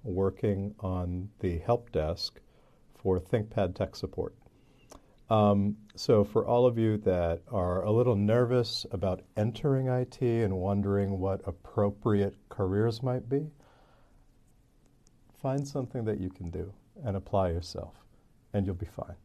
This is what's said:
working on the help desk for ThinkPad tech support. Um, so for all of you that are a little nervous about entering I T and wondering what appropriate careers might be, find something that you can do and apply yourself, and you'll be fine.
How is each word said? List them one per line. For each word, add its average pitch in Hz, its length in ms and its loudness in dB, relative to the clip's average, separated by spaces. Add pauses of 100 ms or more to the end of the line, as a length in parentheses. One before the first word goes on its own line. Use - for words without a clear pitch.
working 98 760 -2
on 90 480 -4 (120)
the 87 180 -2
help - 340 -2
desk 80 480 -4 (540)
for 92 260 0
ThinkPad 107 540 -2
tech 98 200 -4
support. - 400 -8 (960)
Um, 104 480 4 (180)
so 107 300 4
for - 220 0
all 120 200 4
of 117 120 4
you 110 200 4
that 87 440 0 (100)
are 90 320 0
a 107 80 2
little 120 240 4
nervous 117 720 2
about 90 300 -4 (160)
entering 131 540 0
I 127 140 0
T 120 360 0
and 95 160 0
wondering 98 640 0
what 95 280 -2
appropriate 101 880 0 (140)
careers 110 540 0
might 123 260 -4
be, 147 220 -2 (1900)
find 139 280 -4
something 127 380 -6
that 107 120 -2
you 92 120 -6
can 85 200 -10
do 87 220 -8 (320)
and 101 120 -4
apply 95 340 0
yourself, 82 440 -8 (600)
and 101 120 0
you'll 95 80 -4
be 87 120 -8
fine. - 380 -12